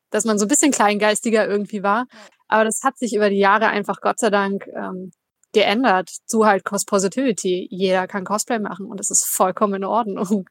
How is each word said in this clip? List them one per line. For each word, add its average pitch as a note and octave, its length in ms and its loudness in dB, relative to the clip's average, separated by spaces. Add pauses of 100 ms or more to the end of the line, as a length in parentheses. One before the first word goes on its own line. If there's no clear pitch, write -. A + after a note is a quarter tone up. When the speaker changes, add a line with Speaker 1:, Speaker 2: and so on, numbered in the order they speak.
(100)
Speaker 1:
dass G#3+ 140 0
man A3 160 2
so G#3+ 60 0
ein - 20 -2
bisschen D4 240 2
kleingeistiger G#3 760 2
irgendwie G3+ 360 -4
war. A3 280 0
Speaker 2:
Ja. G#3+ 60 -20 (300)
Speaker 1:
Aber A3 160 4
das A3 180 -4
hat C4+ 160 -2
sich A#3+ 160 -4
über G#3 160 2
die G3 80 0
Jahre G3+ 300 4
einfach G3+ 320 -4
Gott G3+ 180 -2
sei A3 120 2
Dank, G3 440 -2
ähm, F#3+ 380 -10 (400)
geändert G3+ 580 2 (160)
zu A3 180 2
halt G3 200 4
Cos-Positivity. G3 1040 -2
Jeder F#3 360 0
kann F#3 180 -8
Cosplay G#3+ 340 -4
machen F#3+ 280 -4
und G#3+ 140 -12
das - 100 -6
ist - 140 0
vollkommen G3 500 0
in F#3+ 100 -4
Ordnung. G3 680 -2